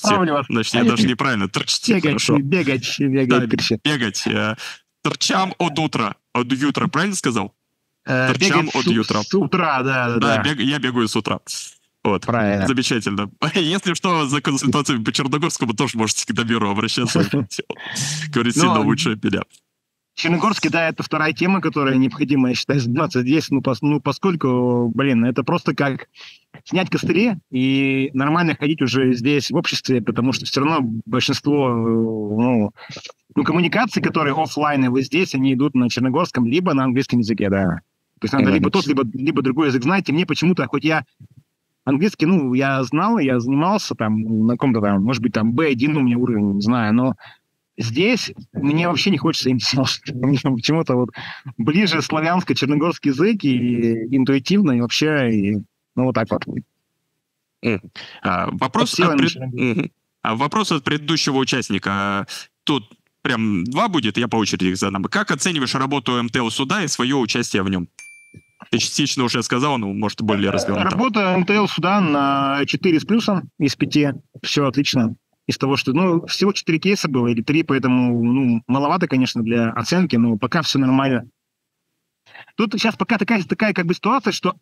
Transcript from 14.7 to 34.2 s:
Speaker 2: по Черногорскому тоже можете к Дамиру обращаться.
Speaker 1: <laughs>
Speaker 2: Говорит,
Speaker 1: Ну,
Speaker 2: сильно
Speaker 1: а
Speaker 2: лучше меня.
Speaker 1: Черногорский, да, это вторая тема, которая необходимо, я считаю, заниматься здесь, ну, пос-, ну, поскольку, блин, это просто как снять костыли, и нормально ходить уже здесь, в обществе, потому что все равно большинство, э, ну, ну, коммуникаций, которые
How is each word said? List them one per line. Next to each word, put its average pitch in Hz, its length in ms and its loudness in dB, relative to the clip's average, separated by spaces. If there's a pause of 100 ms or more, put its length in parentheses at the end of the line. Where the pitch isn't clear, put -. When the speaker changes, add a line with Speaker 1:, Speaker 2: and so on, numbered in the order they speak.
Speaker 2:
по 123 80 -2
Черногорскому 143 600 -2
тоже 120 240 -2
можете 110 280 -2
к 120 80 -2
Дамиру 110 360 0
обращаться. 113 500 0
Speaker 1:
<laughs> - 1120 -6
Speaker 2:
Говорит, 120 240 2
Speaker 1:
Ну, - 60 4
Speaker 2:
сильно 120 140 4
Speaker 1:
а 110 40 2
Speaker 2:
лучше 117 420 0
меня. 95 200 0 (760)
Speaker 1:
Черногорский, 170 540 0
да, 165 180 0
это - 140 -6
вторая 156 300 -2
тема, 185 280 0
которая 143 360 0
необходимо, 131 540 2
я 120 40 0
считаю, 139 260 -2
заниматься 123 420 0
здесь, 139 280 0
ну, 135 100 0
пос-, 127 200 -2
ну, 147 200 0
поскольку, 123 960 0
блин, 127 300 2
это 123 200 0
просто 165 300 -2
как 135 340 -2 (560)
снять 180 260 -2
костыли, 180 460 0 (140)
и 135 640 0
нормально 151 460 2
ходить 147 240 -2
уже 127 320 2
здесь, 135 360 0
в 123 60 0
обществе, 131 460 0
потому 117 300 0
что - 140 -6
все - 160 -2
равно 156 180 2 (260)
большинство, 135 640 0
э, - 20 2
ну, 113 1000 0 (640)
ну, 147 80 2
коммуникаций, 175 580 0
которые 147 320 0